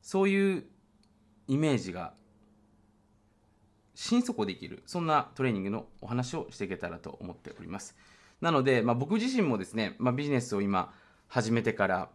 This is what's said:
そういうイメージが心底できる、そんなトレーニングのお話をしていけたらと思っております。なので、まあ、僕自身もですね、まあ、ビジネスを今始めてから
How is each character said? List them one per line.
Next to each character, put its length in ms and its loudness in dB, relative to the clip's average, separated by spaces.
そ 220 2
う 60 6
い 280 4
う 80 -8
イ 100 2
メ 180 4
ー 20 2
ジ 160 -6
が 200 -10
心 300 2
底 240 -2
で 80 -4
き 120 -12
る、 200 -14
そ 120 -4
ん 60 0
な 300 2
ト 80 -2
レ 60 2
ー 40 0
ニ 60 -2
ン 60 -4
グ 40 -2
の 160 -6
お 60 -12
話 260 -2
を 160 -6
し 80 -20
て 80 -4
い 40 -10
け 80 -6
た 120 -6
ら 80 -10
と 140 -12
思 120 -10
っ 20 -14
て 220 -18
お 40 -18
り 60 -14
ま 120 -8
す。 160 -16
な 80 2
の 140 4
で、 180 6
ま 120 4
あ、 20 4
僕 200 0
自 200 0
身 120 4
も 120 0
で 60 -4
す 100 -12
ね、 240 -2
ま 100 2
あ、 40 0
ビ 100 -2
ジ 80 -2
ネ 100 2
ス 140 -4
を 60 2
今 300 0
始 240 0
め 100 2
て 120 0
か 120 2
ら 300 0